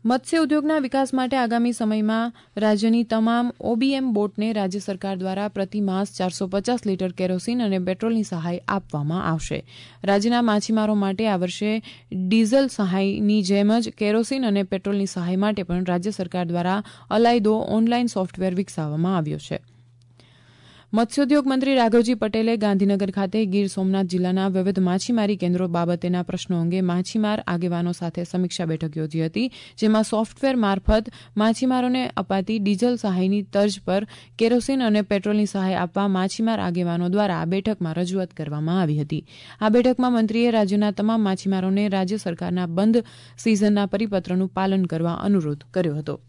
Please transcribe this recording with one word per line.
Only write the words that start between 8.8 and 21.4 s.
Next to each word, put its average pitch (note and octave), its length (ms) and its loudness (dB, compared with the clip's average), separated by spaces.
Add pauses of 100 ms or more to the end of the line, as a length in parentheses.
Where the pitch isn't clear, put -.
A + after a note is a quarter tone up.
આવશે. - 400 -4 (380)
રાજ્યના G#3 380 2
માછીમારો G#3+ 540 2
માટે G3+ 320 0
આ G3 100 2
વર્ષે G#3 440 -2 (300)
ડીઝલ A3 560 4
સહાયની G3+ 760 2
જેમ G3+ 360 4
જ A3 100 -2
કેરોસીન A3+ 560 0
અને G3+ 180 2
પેટ્રોલની G3 420 -2
સહાય F3+ 300 -4
માટે G3+ 280 0
પણ F3+ 200 -2
રાજ્ય F3+ 280 -2
સરકાર F3+ 340 -4
દ્વારા F3 380 -2 (260)
અલાયદો A3+ 440 4
ઓનલાઈન A3+ 520 0
સોફ્ટવેર F#3 500 -2
વિકસાવવામાં E3+ 640 -2
આવ્યો D3+ 200 -4
છે. - 220 -8 (1300)
મત્સ્યોદ્યોગ C4 540 2